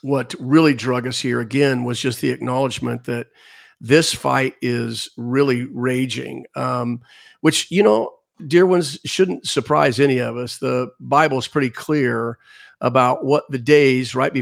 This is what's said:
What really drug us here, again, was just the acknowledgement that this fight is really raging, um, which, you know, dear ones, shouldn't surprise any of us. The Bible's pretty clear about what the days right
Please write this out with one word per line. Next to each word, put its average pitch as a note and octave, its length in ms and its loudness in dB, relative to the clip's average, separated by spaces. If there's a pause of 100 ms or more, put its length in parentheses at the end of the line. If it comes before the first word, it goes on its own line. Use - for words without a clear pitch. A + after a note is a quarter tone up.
What C3+ 380 -2
really D3 340 4
drug B2 320 -2
us B2+ 140 -6
here, A#2+ 180 -2
again, B2+ 460 0
was A#2+ 160 -4
just B2 200 -4
the C3+ 100 -2
acknowledgement B2 760 -4
that A#2+ 240 -8 (520)
this D3 320 2
fight C3 480 -2
is A#2 560 -4
really B2 500 0
raging, B2+ 800 -4 (100)
um, B2 440 -4 (400)
which, - 300 0
you F#3 120 2
know, G#3+ 280 4 (380)
dear F3 180 6
ones, E3+ 380 0
shouldn't - 420 -2
surprise D3 540 0
any C#3 180 4
of A#2 180 -4
us. B2 220 -10
The B2+ 400 -4
Bible's C3+ 480 0
pretty C3+ 240 -2
clear A#2 680 -2 (440)
about B2 440 2
what C#3+ 240 2
the C#3+ 120 -6
days C3 540 4
right C3+ 280 0